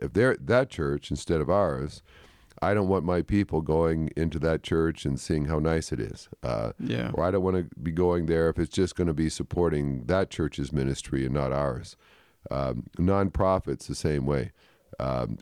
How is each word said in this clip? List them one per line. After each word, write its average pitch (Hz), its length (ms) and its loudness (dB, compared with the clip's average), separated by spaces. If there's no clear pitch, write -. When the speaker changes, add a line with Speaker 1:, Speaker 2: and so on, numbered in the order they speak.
Speaker 1:
if 69 140 -6
they're, 120 260 4
that 127 300 0
church 71 400 -4
instead 78 320 0
of 69 80 0
ours, 76 520 0
I 98 100 2
don't 101 160 2
want 95 160 2
my 87 160 2
people 98 400 0
going 80 560 2
into 80 220 0
that 78 240 0
church 80 420 0
and 69 160 -2
seeing 76 240 0
how 78 140 0
nice 80 340 0
it 58 80 -2
is. - 300 -10
Uh, 57 380 -2
Speaker 2:
Yeah. - 320 -4
Speaker 1:
or 78 120 -2
I 92 60 2
don't 95 140 2
wanna 92 220 2
be 82 100 -2
going 87 320 2
there 82 240 4
if 80 100 0
it's 82 160 -2
just 92 220 2
gonna 87 180 2
be 78 140 2
supporting 73 800 0
that 92 240 2
church's 71 420 -4
ministry 67 540 0
and 64 80 -2
not 67 180 0
ours. 69 440 -2
Um, 64 340 -2
nonprofits 95 880 2
the 69 80 -8
same 73 300 0
way. 69 280 -2
Um, 64 440 -4